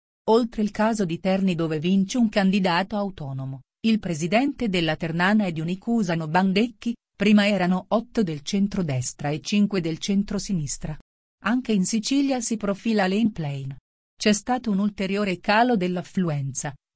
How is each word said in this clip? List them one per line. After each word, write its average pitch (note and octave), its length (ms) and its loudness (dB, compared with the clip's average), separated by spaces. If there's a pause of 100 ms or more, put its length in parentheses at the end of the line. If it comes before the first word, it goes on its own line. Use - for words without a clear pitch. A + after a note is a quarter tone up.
(300)
Oltre A3+ 320 2
il G#3 100 0
caso G#3+ 340 0
di E3+ 140 -4
Terni F#3+ 360 0
dove D#3+ 240 -2
vince F#3+ 380 2
un A#3 120 4
candidato F#3+ 680 2
autonomo, C3+ 680 -6 (240)
il A3 140 4
presidente G3 680 -2
della E3+ 280 0
Ternana F3+ 500 2
ed E3 140 -4
Unicusano F3 680 -2
Bandecchi, F#3+ 680 0 (220)
prima G#3 320 6
erano F#3 420 0
otto - 340 0
del D#3 180 -4
centrodestra F3 880 -2
e D3 120 -4
cinque G3+ 380 2
del D#3+ 180 -2
centrosinistra. G3 1000 -4 (460)
Anche A#3+ 280 0
in G3 140 2
Sicilia C4+ 540 0
si A#3 180 -2
profila G3+ 500 0
lane G#3+ 240 2
plane. C#3 460 -8 (380)
C'è - 180 2
stato B3 360 -2
un G3 80 0
ulteriore G3 640 -2
calo A#3 360 2
dell'affluenza, E3+ 960 -2 (240)